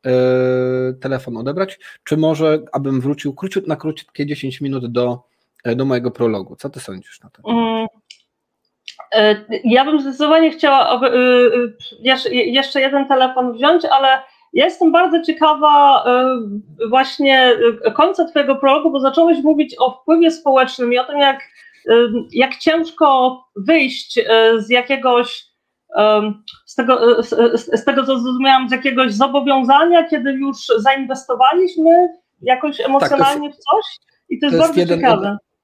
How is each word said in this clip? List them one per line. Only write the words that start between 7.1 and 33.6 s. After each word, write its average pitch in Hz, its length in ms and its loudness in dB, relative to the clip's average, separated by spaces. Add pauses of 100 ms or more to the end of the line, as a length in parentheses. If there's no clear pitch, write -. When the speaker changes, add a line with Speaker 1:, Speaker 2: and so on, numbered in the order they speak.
Speaker 1:
na - 80 -20
ten - 140 -20
temat? 226 140 -2
Speaker 2:
Mm, 226 300 -4 (1300)
e, 214 320 2 (180)
ja 247 220 2
bym 302 160 0
zdecydowanie 302 500 2
chciała 285 380 2
ob-, 247 140 -2
y, 262 40 2
y, 247 680 2 (260)
jesz-, 254 300 -2
je-, 247 200 -2
jeszcze 269 300 -2
jeden 269 260 -2
telefon 254 460 0
wziąć, 302 320 0
ale 269 220 0 (460)
ja 262 120 2
jestem 349 260 0
bardzo 330 300 2
ciekawa, 294 840 2 (800)
y, 233 60 -4
właśnie, 262 640 2 (340)
y, 220 40 -2
końca 339 340 0
twojego 285 300 0
prologu, 285 360 0
bo 277 80 -2
zacząłeś 277 440 2
mówić 302 360 0
o 254 120 0 (100)
wpływie 330 300 2
społecznym 254 640 0
i 247 40 0
o 254 60 0
tym, 285 160 -6
jak, 277 200 2 (500)
y, 233 180 4 (240)
jak 262 260 -2
ciężko 285 840 0 (160)
wyjść, 262 600 -2
y, 226 60 2 (380)
z 220 80 -10
jakiegoś, 247 760 -2 (520)
em, 214 460 0 (220)
z - 100 -20
tego, 240 440 2
y, 233 40 0
z, 233 60 -14 (320)
z, - 200 -4
z - 40 -14
tego, 269 200 0
co 269 140 -2
zrozumiałam, 254 500 0
z - 20 -8
jakiegoś 254 420 -2
zobowiązania, 277 880 2
kiedy 285 280 -4
już 269 260 -6 (200)
zainwestowaliśmy 277 1300 2 (320)
jakoś 262 360 -2
Speaker 1:
Tak, 240 100 -4
to 269 60 -4
jest 277 100 2
Speaker 2:
emocjonalnie 285 500 0
w - 40 -20
coś - 280 -2 (440)